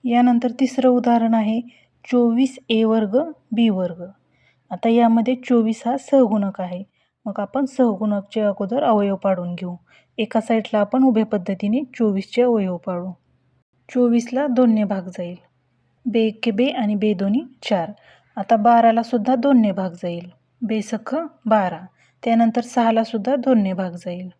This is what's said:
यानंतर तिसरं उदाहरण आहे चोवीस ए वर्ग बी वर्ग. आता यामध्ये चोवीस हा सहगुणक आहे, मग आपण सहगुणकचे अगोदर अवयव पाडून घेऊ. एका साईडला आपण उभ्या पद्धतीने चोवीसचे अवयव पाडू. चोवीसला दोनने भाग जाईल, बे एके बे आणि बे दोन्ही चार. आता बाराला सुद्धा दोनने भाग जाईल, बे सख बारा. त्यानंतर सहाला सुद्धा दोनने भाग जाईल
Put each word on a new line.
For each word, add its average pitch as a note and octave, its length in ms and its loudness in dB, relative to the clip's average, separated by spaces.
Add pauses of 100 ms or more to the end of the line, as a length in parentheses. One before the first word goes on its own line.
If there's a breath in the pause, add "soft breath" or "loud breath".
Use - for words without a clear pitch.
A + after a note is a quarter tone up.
यानंतर B3 460 2 (100)
तिसरं B3+ 280 2
उदाहरण A#3 460 2
आहे A3 260 0 (440 loud breath)
चोवीस A#3+ 540 0 (120)
ए A3 140 2
वर्ग A3 320 0 (360)
बी A3+ 160 2
वर्ग. F3+ 360 -4 (640)
आता G#3+ 180 -4
यामध्ये A#3 460 4 (100)
चोवीस A3+ 420 0
हा B3+ 140 -2
सहगुणक G#3 600 0
आहे, F3+ 220 -8 (440)
मग G3+ 140 -6
आपण C4 260 -4
सहगुणकचे G#3 760 -2
अगोदर G#3 420 -2
अवयव G3+ 340 2
पाडून F3+ 380 -4
घेऊ. F3 200 -10 (440 soft breath)
एका A3 220 -2
साईडला A3 400 -2
आपण B3 240 2
उभ्या A3 220 2
पद्धतीने G#3 560 -4 (120)
चोवीसचे G#3+ 480 0
अवयव G#3 340 0
पाडू. F3+ 340 -8 (760)
चोवीसला B3 580 0
दोनने A#3 380 2
भाग F#3+ 240 -6
जाईल, F3+ 280 -10 (680)
बे A3+ 140 0
एके A3 300 -2
बे A#3+ 200 0
आणि G#3+ 240 -2
बे G#3 200 0
दोन्ही G3 300 -2 (180)
चार. F3+ 280 -2 (460 soft breath)
आता A3 200 2
बाराला A#3 460 4
सुद्धा A#3 320 0
दोनने A#3+ 380 4
भाग F#3 200 -4
जाईल, F3 360 -10 (340)
बे A3 200 -4
सख A3 320 -8 (320)
बारा. F#3 340 2 (420)
त्यानंतर A#3 380 2
सहाला A3+ 440 0
सुद्धा A#3 320 -4
दोनने A#3 360 2
भाग F3+ 240 -6
जाईल F3+ 320 -12 (120)